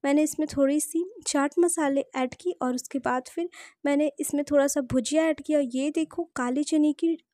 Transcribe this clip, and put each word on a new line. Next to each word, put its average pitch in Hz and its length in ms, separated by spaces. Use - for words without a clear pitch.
मैंने 285 180
इसमें 311 260
थोड़ी 277 320
सी 330 240
चाट 285 320
मसाले 294 460
ऐड 254 180
की 359 280
और 254 120
उसके 262 260
बाद 254 280
फिर 339 200
मैंने 285 360
इसमें 285 300
थोड़ा 285 160
सा 285 160
भुजिया 262 420
ऐड 311 160
किया। 302 200
ये 262 320
देखो 330 440
काली 254 280
चने 302 300
की 330 240